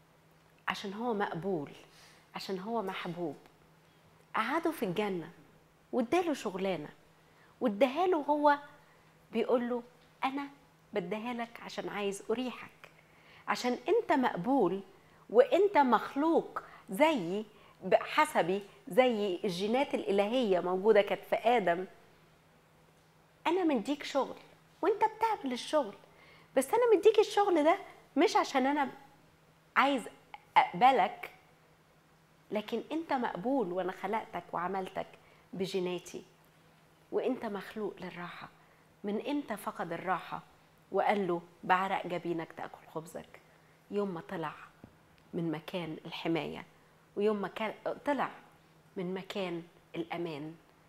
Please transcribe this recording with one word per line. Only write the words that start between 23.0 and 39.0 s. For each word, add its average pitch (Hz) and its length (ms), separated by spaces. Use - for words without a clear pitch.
أنا 349 180
مديك 285 380
شغل - 340
وأنت 415 220
بتعمل 440 480
الشغل، 240 420
بس 269 100
أنا 453 300
مديك 427 220
الشغل 403 460
ده 330 140
مش 320 200
عشان 269 300
أنا 285 240
عايز 254 260
أقبلك، 214 720
لكن 214 320
أنت 320 200
مقبول 233 600
وأنا 185 200
خلقتك 175 600
وعملتك 180 540
بجيناتي، 180 720
وأنت 208 320
مخلوق 202 560
للراحة". 175 480